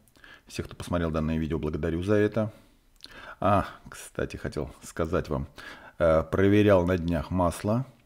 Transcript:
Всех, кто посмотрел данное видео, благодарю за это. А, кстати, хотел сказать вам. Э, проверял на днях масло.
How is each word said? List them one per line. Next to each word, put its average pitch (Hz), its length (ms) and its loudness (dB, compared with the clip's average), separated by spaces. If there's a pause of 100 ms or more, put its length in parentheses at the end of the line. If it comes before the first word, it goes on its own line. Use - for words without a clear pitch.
(460)
Всех, - 200 -8
кто - 100 -16
посмотрел 85 360 -2
данное 80 260 0
видео, 80 200 -2
благодарю 80 460 -2
за 104 120 2
это. 107 360 0 (880)
А, 98 260 2 (220)
кстати, - 480 -8
хотел 73 480 -8
сказать 82 460 -4
вам. 71 180 -4 (500)
Э, 80 260 4
проверял 98 600 4
на 92 120 2
днях 82 340 -2
масло. 92 540 0 (200)